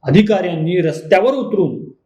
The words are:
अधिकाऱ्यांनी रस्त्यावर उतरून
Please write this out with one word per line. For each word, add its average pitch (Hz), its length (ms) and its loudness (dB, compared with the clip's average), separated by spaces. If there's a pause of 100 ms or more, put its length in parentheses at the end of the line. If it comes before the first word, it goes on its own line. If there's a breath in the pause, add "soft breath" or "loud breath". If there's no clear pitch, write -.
अधिकाऱ्यांनी 180 760 2
रस्त्यावर 185 540 0
उतरून 190 500 -4 (220)